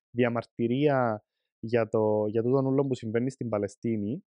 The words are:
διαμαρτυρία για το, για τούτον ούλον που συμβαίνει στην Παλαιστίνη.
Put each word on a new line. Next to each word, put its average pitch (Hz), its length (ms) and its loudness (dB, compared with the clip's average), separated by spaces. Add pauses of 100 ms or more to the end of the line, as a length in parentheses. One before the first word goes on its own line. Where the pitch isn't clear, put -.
(160)
διαμαρτυρία 120 1080 0 (400)
για 113 220 2
το, 107 400 2
για 110 160 -2
τούτον 131 220 2
ούλον 135 220 0
που 127 80 -2
συμβαίνει 117 360 -4
στην 123 180 -8
Παλαιστίνη. 110 760 -4 (140)